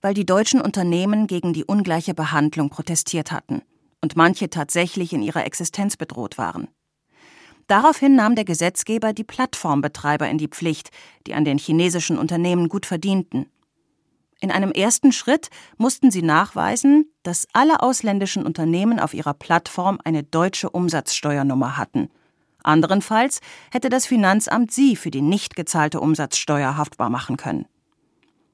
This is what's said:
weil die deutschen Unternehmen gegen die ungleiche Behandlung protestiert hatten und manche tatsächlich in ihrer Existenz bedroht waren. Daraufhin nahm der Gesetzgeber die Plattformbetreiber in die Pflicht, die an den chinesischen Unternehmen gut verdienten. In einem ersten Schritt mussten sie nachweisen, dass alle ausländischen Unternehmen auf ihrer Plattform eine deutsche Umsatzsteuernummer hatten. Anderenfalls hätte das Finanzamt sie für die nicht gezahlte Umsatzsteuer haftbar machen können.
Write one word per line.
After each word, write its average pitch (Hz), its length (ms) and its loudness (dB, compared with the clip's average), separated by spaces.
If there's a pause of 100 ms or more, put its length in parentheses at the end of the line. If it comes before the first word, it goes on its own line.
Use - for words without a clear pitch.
weil 202 120 -2
die 202 100 -2
deutschen 214 380 2
Unternehmen 196 640 0
gegen 175 260 -2
die 160 140 -4
ungleiche 185 480 0
Behandlung 151 560 0
protestiert - 600 -6
hatten - 280 -8 (400)
und - 160 -4
manche 170 320 2
tatsächlich 175 640 -4
in 151 80 -2
ihrer 143 240 -4
Existenz - 540 -6
bedroht - 400 -10
waren. 85 300 -8 (1000)
Daraufhin 277 500 6
nahm 226 180 4
der 214 120 -2
Gesetzgeber 214 680 -2
die 214 120 -6
Plattformbetreiber 147 1040 -2
in 156 120 -2
die 151 100 -6
Pflicht, 160 420 -6 (360)
die - 80 -12
an 151 100 2
den 143 140 0
chinesischen 170 580 0
Unternehmen 175 540 0
gut 202 160 -6
verdienten. 180 580 -2 (960)
In 190 100 -4
einem 190 220 0
ersten 233 400 2
Schritt - 380 -2 (260)
mussten 254 340 4
sie 185 120 -2
nachweisen, 214 880 2 (100)
dass - 300 -4
alle 294 300 4
ausländischen 202 640 0
Unternehmen 175 520 0
auf - 140 -2
ihrer 147 220 -4
Plattform 185 680 -2
eine 160 200 -2
deutsche 170 480 -2
Umsatzsteuernummer 139 1080 -2
hatten. - 320 -4 (540)
Anderenfalls 196 800 2 (300)
hätte 254 200 -2
das 254 160 0
Finanzamt 214 680 2
sie 262 240 4
für - 140 -6
die 135 100 -4
nicht 165 360 0
gezahlte 156 440 -2
Umsatzsteuer 147 800 0
haftbar 127 320 -4
machen 123 260 -4
können. - 300 -6 (880)